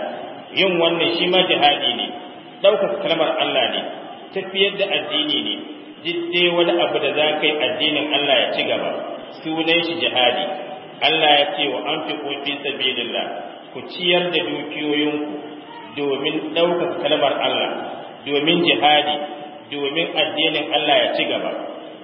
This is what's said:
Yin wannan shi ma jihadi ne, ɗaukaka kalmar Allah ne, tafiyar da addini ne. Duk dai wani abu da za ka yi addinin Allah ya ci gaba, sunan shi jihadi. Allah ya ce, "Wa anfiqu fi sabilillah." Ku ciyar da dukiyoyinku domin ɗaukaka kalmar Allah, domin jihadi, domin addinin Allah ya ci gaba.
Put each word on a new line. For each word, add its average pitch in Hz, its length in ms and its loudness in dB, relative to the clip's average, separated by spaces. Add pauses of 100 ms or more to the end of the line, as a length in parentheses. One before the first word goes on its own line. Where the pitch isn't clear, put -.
(500)
Yin 175 260 2
wannan 165 380 2
shi 175 140 0
ma 185 180 4
jihadi 143 460 4
ne, 107 140 -4 (520)
ɗaukaka 196 400 4
kalmar 160 340 0
Allah 139 360 2
ne, 101 140 -2 (480)
tafiyar 196 440 0
da 190 120 0
addini 147 540 -2
ne. 110 160 -4 (420)
Duk 170 280 -4
dai 175 240 2
wani 170 240 4
abu 156 240 2
da 139 120 2
za 147 220 2
ka - 80 0
yi 156 140 2
addinin 139 540 0
Allah 139 280 2
ya 113 140 4
ci - 140 -2
gaba, - 280 -2 (420)
sunan 160 480 2
shi 170 140 -2
jihadi. 123 500 2 (500)
Allah 151 360 4
ya 143 180 6
ce, 143 160 -2
"Wa - 160 -2
anfiqu 147 560 -4
fi 143 160 -6
sabilillah." 120 720 -2 (420)
Ku - 160 -12
ciyar 175 460 2
da 160 100 0
dukiyoyinku 147 960 -2 (560)
domin 143 460 -2 (140)
ɗaukaka 170 480 2
kalmar 147 360 2
Allah, - 380 0 (480)
domin 147 420 2
jihadi, 147 540 4 (500)
domin 143 440 -2
addinin 151 580 0
Allah 151 300 2
ya 117 140 4
ci - 140 0
gaba. 104 260 -2 (520)